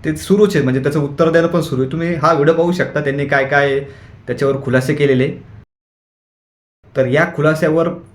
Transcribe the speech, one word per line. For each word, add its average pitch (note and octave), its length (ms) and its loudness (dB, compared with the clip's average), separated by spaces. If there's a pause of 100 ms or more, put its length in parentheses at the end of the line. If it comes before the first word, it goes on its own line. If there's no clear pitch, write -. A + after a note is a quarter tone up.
ते D#3 120 -2
सुरूच G3 400 2
आहे, C3+ 80 2
म्हणजे B2+ 180 0
त्याचं D3 180 0
उत्तर C#3+ 300 0
देणं E3 160 4
पण E3+ 140 0
सुरू C3 220 -2
आहे. C3 100 -2
तुम्ही E3+ 220 -4
हा D#3 180 2
व्हिडिओ D#3 220 4
पाहू F3 180 2
शकता, F3 280 -2
त्यांनी C#3 260 -4
काय C3+ 180 0
काय C#3 340 0 (480)
त्याच्यावर C3+ 360 -2
खुलासे B2+ 320 0
केलेले. C#3+ 360 2 (1600)
तर B2+ 120 2
या C#3+ 180 2 (120)
खुलास्यावर D#3 520 0 (260)